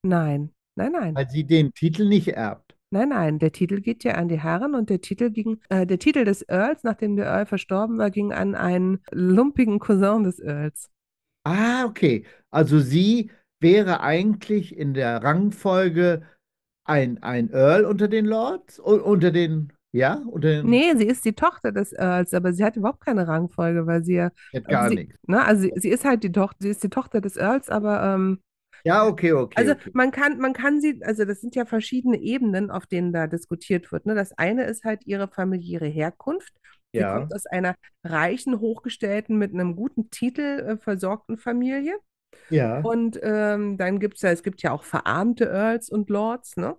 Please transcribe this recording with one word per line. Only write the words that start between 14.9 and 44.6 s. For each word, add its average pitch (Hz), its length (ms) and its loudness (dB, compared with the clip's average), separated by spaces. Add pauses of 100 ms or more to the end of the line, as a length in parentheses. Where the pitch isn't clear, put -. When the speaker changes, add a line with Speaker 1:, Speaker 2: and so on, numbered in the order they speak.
Speaker 2:
der 117 300 -2
Rangfolge 175 1000 2 (600)
ein, 131 380 0
ein 117 280 -2
Earl 147 340 6
unter 208 220 0
den 214 180 0
Lords? 240 540 -4
U-, - 120 0 (100)
unter 180 300 4
den, 160 420 0 (200)
ja, 143 340 2
unter 160 220 0
den 151 200 0
Speaker 1:
Nee, 302 260 6
sie 220 120 4
ist 247 180 -2
die 214 80 0
Tochter 302 380 -2
des 202 220 -4
Earls, 180 400 0
aber 180 200 0
sie 185 100 0
hat 220 120 0
überhaupt 226 280 -4
keine 196 240 0
Rangfolge, 165 600 -2
weil 170 160 0
sie 180 120 0
ja, 175 160 0 (220)
Speaker 2:
Hat 127 140 -6
Speaker 1:
also - 20 -16
Speaker 2:
gar 120 200 2
Speaker 1:
sie, 117 60 2
Speaker 2:
nichts. - 200 -10 (120)
Speaker 1:
ne, 208 160 4
also 214 200 4
sie, 190 140 0
sie 190 120 -2
ist 247 160 0
halt 240 180 2
die 185 80 -2
Toch-, 196 280 0
sie 196 100 -4
ist 208 140 -4
die 196 60 -2
Tochter 226 320 -4
des 196 160 -8
Earls, 240 320 -2
aber, 208 340 0
ähm, 190 380 0 (420)
Speaker 2:
Ja, 202 240 4
okay, 170 260 2
okay, 127 240 0
Speaker 1:
also 254 160 4
Speaker 2:
okay. - 200 -6
Speaker 1:
man 254 180 2
kann, 285 280 0
man 262 140 -2
kann 285 280 0
sie, 294 220 -2
also 214 220 -2
das 196 160 -6
sind 240 140 -12
ja 240 100 0
verschiedene 240 540 0
Ebenen, 208 500 0
auf 185 160 -6
denen 175 280 -2
da 165 140 0
diskutiert 175 640 -4
wird, 165 140 -6
ne? 214 100 0
Das 196 220 -2
eine 220 280 0
ist 220 180 -8
halt 214 220 -6
ihre 196 240 -4
familiäre 175 580 -4
Herkunft. 165 640 -6 (420)
Sie 113 40 0
Speaker 2:
Ja. 101 200 2
Speaker 1:
kommt 156 140 -6
aus 202 140 -10
einer 180 280 -2 (280)
reichen, 175 560 0
hochgestellten, 220 800 -2
mit 202 160 0
einem 175 220 -2
guten 220 360 -6
Titel, 254 300 -4
äh, 277 360 -4
versorgten 202 600 -6
Familie. 262 580 -4 (540)
Speaker 2:
Ja. 131 320 0
Speaker 1:
Und, 233 420 -2
ähm, 208 540 -2
dann 190 220 -2
gibt's 208 220 -6
ja, 185 100 2
es 170 120 -2
gibt 196 200 -8